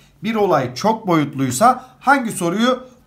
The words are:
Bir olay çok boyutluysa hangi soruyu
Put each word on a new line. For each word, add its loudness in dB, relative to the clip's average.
Bir -4
olay 0
çok -2
boyutluysa 0
hangi 0
soruyu -2